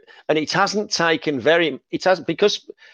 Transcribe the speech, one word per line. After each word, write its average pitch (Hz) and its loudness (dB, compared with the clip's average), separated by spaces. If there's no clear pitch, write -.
and 156 0
it 156 -4
hasn't 196 -2
taken 160 -2
very, 151 2
it - -6
hasn't, 185 2
because 202 -2